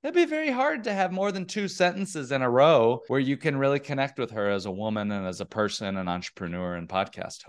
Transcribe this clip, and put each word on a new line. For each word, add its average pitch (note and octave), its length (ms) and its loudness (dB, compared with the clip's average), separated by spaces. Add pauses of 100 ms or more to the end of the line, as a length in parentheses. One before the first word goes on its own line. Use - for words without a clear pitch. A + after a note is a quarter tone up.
it'd D#4 100 -4
be F4 120 6
very D#4 260 -2
hard C4 320 0
to G#3+ 100 -2
have F#3+ 180 0
more G3 200 0
than F#3 140 -4
two G3+ 220 -4
sentences F3 640 -2
in C3+ 100 2
a B2+ 80 2
row B2+ 580 6
where C3 120 2
you C3+ 180 0
can D3 200 -2
really C#3 220 2
connect C#3 400 -4
with A2 120 -4
her G#2 180 0
as G2 160 -2
a G2+ 60 -6
woman G#2 400 -2
and G2 140 -4
as F#2 160 -6
a - 40 -6
person, G2+ 520 -2
an F#2 120 -4
entrepreneur F2 640 -6
and E2+ 140 -10
podcast - 600 -6